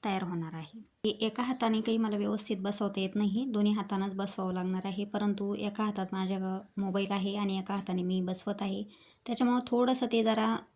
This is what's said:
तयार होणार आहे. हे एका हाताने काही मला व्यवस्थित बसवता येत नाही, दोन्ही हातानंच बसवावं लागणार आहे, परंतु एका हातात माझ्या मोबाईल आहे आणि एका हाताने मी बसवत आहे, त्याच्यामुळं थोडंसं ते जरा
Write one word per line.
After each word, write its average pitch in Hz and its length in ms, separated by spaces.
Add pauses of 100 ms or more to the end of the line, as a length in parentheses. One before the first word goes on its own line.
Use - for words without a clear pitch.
तयार 190 180
होणार 170 300
आहे. 160 260
हे - 300
एका 220 340
हाताने 240 380
काही 226 180
मला 214 180
व्यवस्थित 208 400
बसवता 202 440
येत 190 140
नाही, 208 340
दोन्ही 208 240
हातानंच 196 420
बसवावं 190 400
लागणार 185 300
आहे, 202 200
परंतु 202 500
एका 208 300
हातात 202 280
माझ्या 190 480 (180)
मोबाईल 196 320
आहे 196 260
आणि 196 220
एका 190 160
हाताने 185 280
मी 185 180
बसवत 185 400
आहे, 196 240 (420)
त्याच्यामुळं 247 400
थोडंसं 247 460
ते 226 120
जरा 220 320 (200)